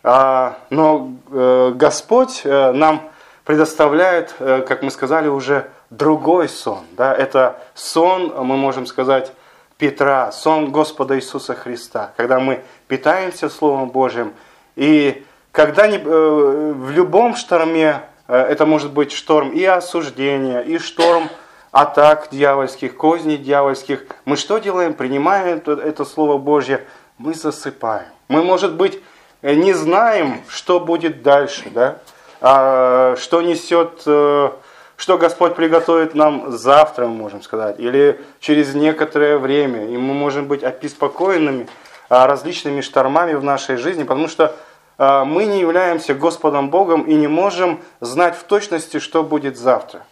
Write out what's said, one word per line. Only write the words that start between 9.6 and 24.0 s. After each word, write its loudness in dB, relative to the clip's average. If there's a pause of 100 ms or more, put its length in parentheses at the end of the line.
Петра, 0
сон -2
Господа -2
Иисуса -8
Христа, -12
когда 0
мы -2 (260)
питаемся -2
Словом -2
Божьим. -2 (420)
И 2 (260)
когда 4
ни-, 0
э, 2
в -8
любом 2
шторме, 0 (260)
э, 0
это 2
может 0
быть -2
шторм 0
и -2
осуждения, -2
и -6
шторм 0 (420)
атак 4
дьявольских, -2
козней 0
дьявольских, -2 (200)